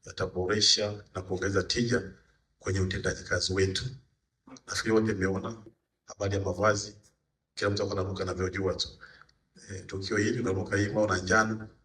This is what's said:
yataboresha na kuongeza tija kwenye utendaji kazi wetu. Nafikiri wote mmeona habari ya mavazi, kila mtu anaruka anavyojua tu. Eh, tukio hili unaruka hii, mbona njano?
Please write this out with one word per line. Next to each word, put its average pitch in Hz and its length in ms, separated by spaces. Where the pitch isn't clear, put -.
yataboresha 104 1000
na 95 80
kuongeza 95 400
tija 117 400
kwenye 95 220
utendaji 92 440
kazi 92 280
wetu. 95 320
Nafikiri - 280
wote 110 200
mmeona 95 420
habari 101 280
ya 98 60
mavazi, 98 560
kila 101 160
mtu 101 220
anaruka 95 300
anavyojua 92 520
tu. - 140
Eh, - 160
tukio 98 300
hili 120 240
unaruka 95 360
hii, 104 120
mbona 104 300
njano? 110 500